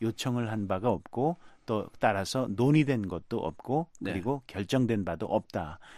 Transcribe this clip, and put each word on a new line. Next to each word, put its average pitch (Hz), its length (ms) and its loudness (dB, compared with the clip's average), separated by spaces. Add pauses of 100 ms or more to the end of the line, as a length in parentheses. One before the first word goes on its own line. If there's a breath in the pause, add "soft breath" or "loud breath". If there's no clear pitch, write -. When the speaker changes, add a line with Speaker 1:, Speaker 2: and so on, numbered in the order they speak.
Speaker 1:
요청을 117 480 -2
한 107 200 -2
바가 98 200 2
없고, 127 460 0 (300 soft breath)
또 107 220 0 (120)
따라서 110 500 0
논의된 127 600 4
것도 87 280 -6
없고, - 520 -4 (100)
Speaker 2:
네. 95 140 -4
Speaker 1:
그리고 123 340 -2
결정된 113 560 0
바도 85 220 -4
없다, 87 540 -2 (180 loud breath)